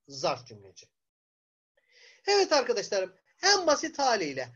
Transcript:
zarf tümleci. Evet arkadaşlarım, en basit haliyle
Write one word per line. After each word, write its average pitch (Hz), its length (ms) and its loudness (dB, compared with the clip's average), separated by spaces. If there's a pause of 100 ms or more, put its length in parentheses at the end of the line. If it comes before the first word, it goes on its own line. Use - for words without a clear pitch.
zarf 139 380 -6
tümleci. - 400 -20 (1400)
Evet 392 260 2
arkadaşlarım, 214 640 -2 (280)
en 381 240 2
basit 302 320 0
haliyle 160 580 -2